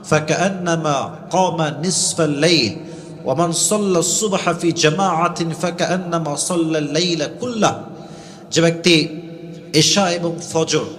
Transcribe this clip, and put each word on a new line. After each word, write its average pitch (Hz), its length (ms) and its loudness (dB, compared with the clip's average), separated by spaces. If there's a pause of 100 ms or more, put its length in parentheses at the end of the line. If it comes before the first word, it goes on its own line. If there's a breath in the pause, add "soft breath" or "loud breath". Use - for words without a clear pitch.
(100)
ফাকান্নামা 160 1040 0 (140)
ক্বামা 165 400 2
নিসফাল 156 600 -2
লাইল, 143 420 2 (520 loud breath)
ওয়া 131 100 0
মান 170 180 2
সাল্লা 190 500 2
সুবহা 190 500 0
ফি 170 200 0
জামাআতিন 170 800 2 (100)
ফাকান্নামা 170 760 0
সাল্লাল 160 560 0
লাইলা 165 340 0 (140)
কুল্লাহ।" 214 340 0 (760 loud breath)
যে 156 100 2
ব্যক্তি 165 480 4 (640)
এশা 175 380 4
এবং 170 280 -2 (140)
ফজর 156 320 0 (140)